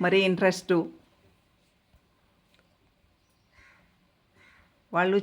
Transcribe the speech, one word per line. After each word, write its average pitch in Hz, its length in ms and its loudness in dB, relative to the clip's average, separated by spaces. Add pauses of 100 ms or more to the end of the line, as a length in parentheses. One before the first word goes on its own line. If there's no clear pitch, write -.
మరీ 180 160 2 (100)
ఇంట్రెస్ట్. 185 460 0 (4000)
వాళ్ళు 185 300 0